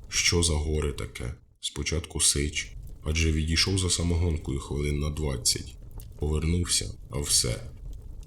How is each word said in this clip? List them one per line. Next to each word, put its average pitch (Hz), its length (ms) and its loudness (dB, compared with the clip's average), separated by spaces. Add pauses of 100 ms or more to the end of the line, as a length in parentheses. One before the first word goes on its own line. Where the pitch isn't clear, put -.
Що - 340 4
за 80 100 4
горе 76 400 0
таке? - 400 -8 (260)
Спочатку - 640 -2
сич, - 520 2 (300)
адже 80 280 4
відійшов 82 480 2
за 92 100 2
самогонкою 85 680 2
хвилин 73 400 0
на 76 100 0
двадцять. 73 680 -2 (440)
Повернувся, 78 720 2 (160)
а 67 100 -4
все. - 520 0 (560)